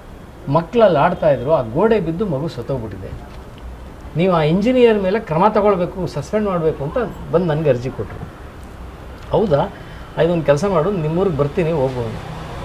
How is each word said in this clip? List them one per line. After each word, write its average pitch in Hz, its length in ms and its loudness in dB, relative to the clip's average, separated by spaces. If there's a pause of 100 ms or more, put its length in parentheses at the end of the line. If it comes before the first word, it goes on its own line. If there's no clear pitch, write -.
(480)
ಮಕ್ಕಳಲ್ಲಿ 165 520 4
ಆಡ್ತಾಯಿದ್ರು, 147 520 2
ಆ 156 100 4
ಗೋಡೆ 185 380 2
ಬಿದ್ದು 165 260 -2
ಮಗು 160 220 -2
ಸತ್ತೋಗ್ಬಿಟ್ಟಿದೆ. 113 600 -8 (1080)
ನೀವು 180 160 4
ಆ 165 80 4
ಇಂಜಿನಿಯರ್ 214 600 4
ಮೇಲೆ 190 180 0
ಕ್ರಮ 165 300 0
ತಗೊಳ್ಬೇಕು, 196 580 2
ಸಸ್ಪೆಂಡ್ 208 400 -4
ಮಾಡಬೇಕು 160 360 0
ಅಂತ 160 140 -4 (340)
ಬಂದು 175 140 4
ನನಗೆ 151 240 2
ಅರ್ಜಿ 123 200 0
ಕೊಟ್ಟರು. - 520 -10 (880)
"ಹೌದಾ? 165 320 2 (600)
ಇದೊಂದು 170 200 2
ಕೆಲಸ 143 220 2
ಮಾಡು, 190 260 2
ನಿಮ್ಮೂರಿಗೆ 170 460 0
ಬರ್ತೀನಿ, 151 340 0
ಹೋಗು. 131 400 -2 (540)